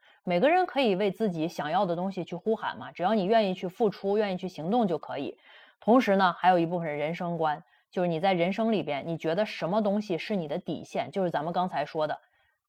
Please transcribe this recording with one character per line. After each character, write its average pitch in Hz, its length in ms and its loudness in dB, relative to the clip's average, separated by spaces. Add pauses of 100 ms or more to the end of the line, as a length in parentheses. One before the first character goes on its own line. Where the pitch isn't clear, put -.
(220)
每 175 160 0
个 233 120 4
人 359 160 4
可 - 140 -2
以 220 160 4
为 202 140 2
自 208 200 -2
己 165 180 -2
想 151 220 -6
要 190 160 2
的 170 100 -2
东 185 140 -4
西 185 140 -6
去 - 120 -8
呼 214 200 -2
喊 139 200 -6
嘛， 123 160 -12
只 165 100 -8
要 196 120 2
你 208 100 2
愿 214 240 4
意 185 60 -2
去 185 140 -6
付 208 200 0
出， 196 300 -2
愿 202 160 0
意 - 20 -2
去 180 120 -8
行 160 220 -6
动 233 160 4
就 165 120 -2
可 131 200 -10
以。 135 200 -8 (420)
同 240 200 6
时 196 160 4
呢， 196 220 4
还 175 100 4
有 185 100 8
一 165 80 2
部 175 120 -2
分 156 200 -4
人 156 160 -2
生 175 240 -4
观， 156 240 -2 (280)
就 190 120 -2
是 175 60 2
你 160 120 0
在 196 140 4
人 170 180 2
生 226 180 0
里 196 120 2
边， 143 240 -4
你 165 100 -2
觉 160 180 -2
得 208 120 0
什 165 220 -6
么 202 120 2
东 208 220 0
西 185 160 -2
是 - 180 -4
你 165 100 -2
的 151 120 -4
底 156 260 -8
线， 139 260 -6
就 190 140 -2
是 175 60 0
咱 147 140 -2
们 170 80 -4
刚 180 160 0
才 151 180 -4
说 151 200 -2
的， 147 120 -4 (500)